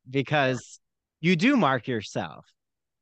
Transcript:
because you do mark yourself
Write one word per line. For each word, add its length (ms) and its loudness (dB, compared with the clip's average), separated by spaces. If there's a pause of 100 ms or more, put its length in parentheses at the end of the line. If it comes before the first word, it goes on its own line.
because 720 -2 (400)
you 140 2
do 220 4
mark 320 2
yourself 580 -6 (560)